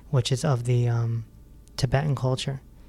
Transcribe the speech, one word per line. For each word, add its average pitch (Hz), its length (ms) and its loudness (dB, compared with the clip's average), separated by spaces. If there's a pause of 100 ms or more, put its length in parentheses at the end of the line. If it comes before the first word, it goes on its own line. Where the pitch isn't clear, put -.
(100)
which 127 200 2
is 127 140 0
of 123 200 0
the, 120 240 2
um, 117 360 0 (520)
Tibetan 139 380 0
culture, 131 460 -2 (280)